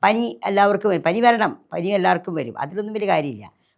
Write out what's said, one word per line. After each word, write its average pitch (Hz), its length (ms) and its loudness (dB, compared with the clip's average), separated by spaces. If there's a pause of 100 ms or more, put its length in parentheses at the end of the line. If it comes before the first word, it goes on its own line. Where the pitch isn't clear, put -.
പനി 226 420 0
എല്ലാവർക്കും 202 460 2
വരും, 180 120 0
പനി 185 180 0
വരണം, 233 400 2 (120)
പനി 170 140 -4
എല്ലാവർക്കും 185 480 0
വരും, 120 240 -6
അതിലൊന്നും 208 360 -8
വലിയ 208 120 -4
കാര്യമില്ല. 143 540 -4 (180)